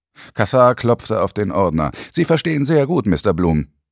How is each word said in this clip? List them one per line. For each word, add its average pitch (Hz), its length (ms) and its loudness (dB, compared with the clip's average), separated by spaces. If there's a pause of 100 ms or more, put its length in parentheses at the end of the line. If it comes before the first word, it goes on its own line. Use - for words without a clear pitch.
(340)
Kassar 123 420 4
klopfte 117 460 -2
auf 95 100 -2
den 104 200 -4
Ordner. 80 420 -2 (180)
„Sie 170 140 -2
verstehen 156 400 0
sehr 143 220 2
gut, 147 180 -2
Mister 92 280 0
Blum. 80 340 0 (240)